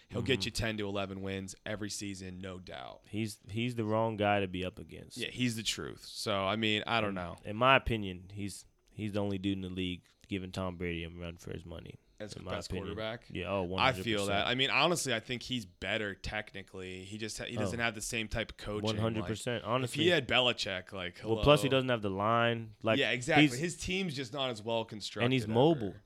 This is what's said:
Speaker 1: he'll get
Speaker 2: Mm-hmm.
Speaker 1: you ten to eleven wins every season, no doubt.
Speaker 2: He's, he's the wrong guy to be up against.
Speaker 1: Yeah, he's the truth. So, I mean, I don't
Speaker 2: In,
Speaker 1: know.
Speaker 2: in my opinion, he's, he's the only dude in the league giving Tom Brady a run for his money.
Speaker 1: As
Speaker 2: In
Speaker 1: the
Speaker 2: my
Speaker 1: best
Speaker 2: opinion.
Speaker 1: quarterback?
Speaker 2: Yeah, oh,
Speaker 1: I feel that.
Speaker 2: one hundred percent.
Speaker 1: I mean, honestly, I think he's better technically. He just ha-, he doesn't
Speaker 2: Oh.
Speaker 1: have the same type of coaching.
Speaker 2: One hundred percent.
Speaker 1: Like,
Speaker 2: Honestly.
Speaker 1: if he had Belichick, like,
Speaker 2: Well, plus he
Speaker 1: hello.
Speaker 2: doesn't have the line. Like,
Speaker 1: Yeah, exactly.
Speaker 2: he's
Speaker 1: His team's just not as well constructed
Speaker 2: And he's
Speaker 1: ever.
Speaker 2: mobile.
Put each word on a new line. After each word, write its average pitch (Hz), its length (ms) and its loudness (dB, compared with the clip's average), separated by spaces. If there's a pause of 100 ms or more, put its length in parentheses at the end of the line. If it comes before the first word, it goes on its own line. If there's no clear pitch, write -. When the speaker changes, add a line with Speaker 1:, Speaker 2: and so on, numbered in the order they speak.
(100)
Speaker 1:
he'll 117 120 -4
get 131 180 2
Speaker 2:
Mm-hmm. 95 60 -2
Speaker 1:
you 117 60 -2
ten 110 260 -2
to 104 80 -2
eleven 98 360 -4
wins 95 340 -6 (100)
every 104 240 -4
season, 95 500 -8
no 92 200 -10
doubt. 64 480 -12
Speaker 2:
He's, 107 300 -4 (120)
he's 117 240 -2
the 113 100 -2
wrong 110 320 2
guy 101 240 4
to 98 80 0
be 90 160 -4
up 90 140 -8
against. 85 380 -16
Speaker 1:
Yeah, 117 140 -6
he's 120 260 0
the 110 80 -6
truth. 71 440 -6
So, 101 360 -2
I 95 100 2
mean, 107 320 2
I 117 140 2
don't 104 100 0
Speaker 2:
In, 98 60 -4
Speaker 1:
know. 85 280 -6
Speaker 2:
in 107 120 -6
my 127 200 8
opinion, 98 560 -2
he's, 101 320 -8 (280)
he's 107 220 -6
the 104 60 0
only 101 180 0
dude 98 200 2
in 95 40 -6
the 92 80 -6
league 90 320 -4 (260)
giving 92 240 -4
Tom 92 240 -2
Brady 85 260 -2
a 82 60 -8
run 85 280 -10
for - 160 -10
his 87 140 -8
money. - 320 -12 (220)
Speaker 1:
As 104 140 -10
Speaker 2:
In - 100 -10
Speaker 1:
the 92 60 -8
Speaker 2:
my 92 40 -2
Speaker 1:
best 87 160 -6
Speaker 2:
opinion. 95 240 -6
Speaker 1:
quarterback? 110 380 -6
Speaker 2:
Yeah, 87 180 -4
oh, 92 260 0
Speaker 1:
I 127 140 4
feel 101 360 0
that. 101 100 0
Speaker 2:
one - 0 -
hundred 101 80 4
percent. - 20 2
Speaker 1:
I 120 80 2
mean, 131 160 2
honestly, 135 420 2
I 113 60 2
think 117 240 -6
he's 120 240 -4
better 101 480 -2
technically. 92 880 -8
He 98 160 -10
just 110 200 -6
ha-, 127 80 -6
he 120 100 -6
doesn't 110 240 -2
Speaker 2:
Oh. - 20 2
Speaker 1:
have 117 140 0
the 113 40 -8
same 110 280 -4
type 113 240 -2
of - 60 -20
coaching. 107 280 -4
Speaker 2:
One 110 100 2
hundred 110 300 0
percent. 113 380 -2
Speaker 1:
Like, 107 80 0
Speaker 2:
Honestly. 131 300 0
Speaker 1:
if - 20 4
he 175 60 6
had 147 180 4
Belichick, 117 640 2
like, 90 320 -6
Speaker 2:
Well, 110 140 2
plus 143 240 8
he 135 60 2
Speaker 1:
hello. 135 100 6
Speaker 2:
doesn't 131 100 2
have 117 140 2
the 101 80 0
line. 113 640 2 (100)
Like, 110 160 4
Speaker 1:
Yeah, 117 100 4
exactly. 147 380 6
Speaker 2:
he's 123 100 0
Speaker 1:
His 165 180 -2
team's 185 380 -2
just 131 180 -6
not 135 180 -2
as 107 120 -8
well 113 220 0
constructed 107 400 -4
Speaker 2:
And 123 80 4
he's 127 120 4
Speaker 1:
ever. 107 80 -2
Speaker 2:
mobile. 120 420 6 (120)